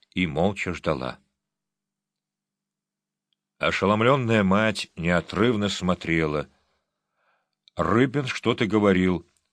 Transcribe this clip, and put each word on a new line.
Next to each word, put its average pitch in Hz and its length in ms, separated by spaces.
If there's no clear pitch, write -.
и 90 120
молча 87 460
ждала. 67 460
Ошеломленная 110 840
мать 101 540
неотрывно 92 720
смотрела. 82 800
Рыбин 117 520
что-то 117 400
говорил. 92 600